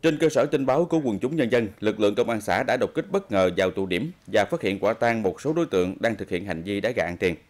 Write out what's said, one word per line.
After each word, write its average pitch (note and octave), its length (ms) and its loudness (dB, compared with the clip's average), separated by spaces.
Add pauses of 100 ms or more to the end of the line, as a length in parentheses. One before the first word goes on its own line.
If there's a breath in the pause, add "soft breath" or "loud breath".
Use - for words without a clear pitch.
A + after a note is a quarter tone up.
Trên D#3 160 2
cơ D#3+ 100 4
sở C#3 180 4
tin C#3 200 0
báo C#3 180 2
của E3 200 0
quần G#2+ 140 0
chúng C3 180 -2
nhân A#2+ 160 0
dân, A#2 160 2 (120)
lực G#2+ 200 -2
lượng G#2 140 4
công A#2+ 160 0
an A2+ 100 -2
xã G#2 220 0
đã B2+ 140 0
đột A2 180 -2
kích D#3+ 160 -4
bất F#3+ 220 -4
ngờ F#2+ 240 4
vào F#2 140 2
tụ F#2+ 160 -4
điểm F#2 260 -2 (140)
và G2+ 180 2
phát E3 180 -4
hiện G2 160 0
quả G#2 140 2
tang A2+ 300 0
một F#2 180 -2
số D3 120 -2
đối E3 140 0
tượng F#2+ 340 0
đang A2+ 160 0
thực G2 120 -10
hiện F#2 160 -4
hành E2 180 -6
vi G2+ 180 -4
đá G#2+ 100 -2
gà G#2 140 -2
ăn E2+ 120 -6
tiền. F2 200 0 (140)